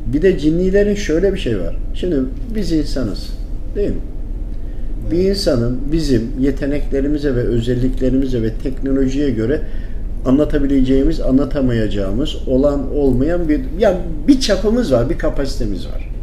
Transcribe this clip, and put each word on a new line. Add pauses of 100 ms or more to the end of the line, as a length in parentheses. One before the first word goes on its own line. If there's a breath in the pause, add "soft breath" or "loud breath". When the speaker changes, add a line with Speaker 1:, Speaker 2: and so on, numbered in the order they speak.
(120)
Speaker 1:
bir
de
cinnilerin
şöyle
bir
şey
var. (180)
Şimdi (380)
biz
insanız, (480)
değil
mi?
Speaker 2:
Evet.
Speaker 1:
Bir
insanın (140)
bizim (180)
yeteneklerimize
ve
özelliklerimize
ve (120)
teknolojiye
göre (680 loud breath)
anlatabileceğimiz,
anlatamayacağımız, (120)
olan,
olmayan
bir, (180)
yani (320)
bir
çapımız
var,
bir
kapasitemiz
var. (120)